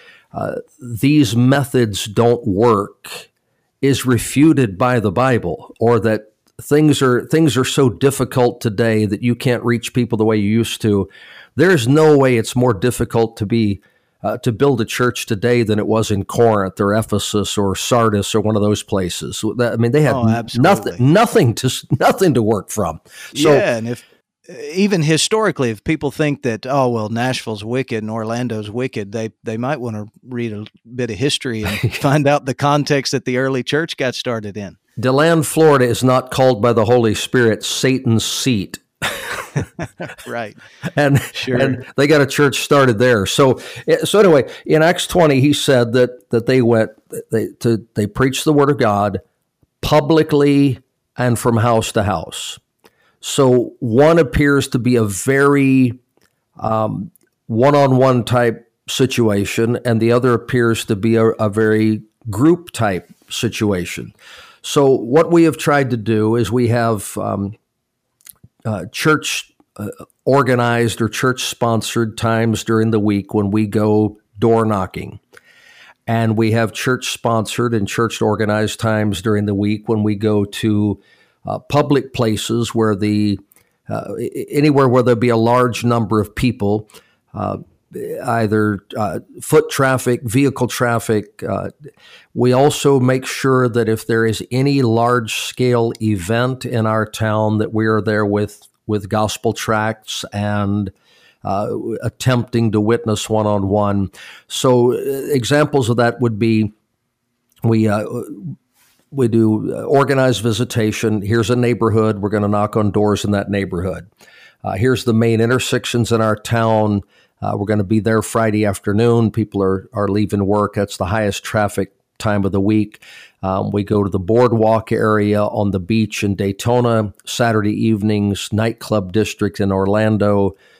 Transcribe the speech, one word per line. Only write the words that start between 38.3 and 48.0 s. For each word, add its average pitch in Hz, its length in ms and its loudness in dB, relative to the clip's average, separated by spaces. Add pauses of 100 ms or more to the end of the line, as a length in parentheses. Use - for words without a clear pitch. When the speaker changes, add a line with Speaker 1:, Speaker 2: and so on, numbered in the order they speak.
Speaker 1:
<laughs> - 80 -6 (1160)
Speaker 2:
Right. 117 300 -10 (400)
Speaker 1:
And, 143 240 2 (140)
Speaker 2:
Sure. 127 240 -4
Speaker 1:
and 127 280 -2 (120)
they 143 100 2
got 147 140 4
a 139 40 4
church 139 360 0
started 131 380 2
there. 117 260 4
So, 131 340 2 (260)
eh, 160 200 2
so 196 140 2
anyway, 160 300 4 (160)
in 156 160 2
Acts 175 240 2
twenty, 151 360 2
he 147 100 4
said 123 400 2
that, 123 380 0
that 113 160 0
they 131 160 2
went, 113 300 2 (400)
they, 107 160 -2 (120)
to, 113 260 -2 (100)
they 104 120 0